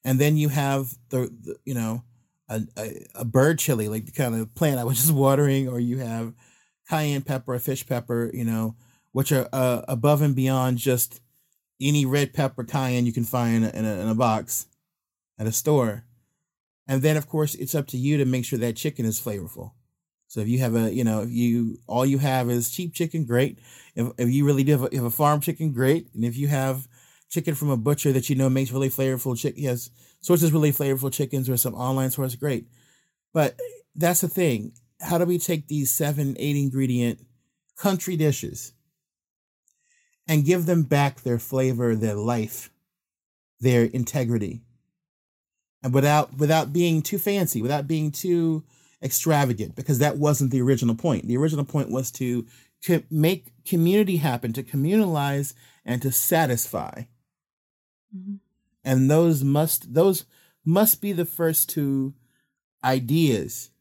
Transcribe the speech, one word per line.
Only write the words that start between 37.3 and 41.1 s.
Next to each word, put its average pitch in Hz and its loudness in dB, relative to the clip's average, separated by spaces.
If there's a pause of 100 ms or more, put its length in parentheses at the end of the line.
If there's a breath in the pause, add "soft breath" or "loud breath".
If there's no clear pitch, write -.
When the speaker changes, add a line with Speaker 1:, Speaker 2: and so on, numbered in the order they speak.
Speaker 1:
country 185 -2
dishes - -2 (1500)
and 151 4
give 175 2
them 170 4
back 143 2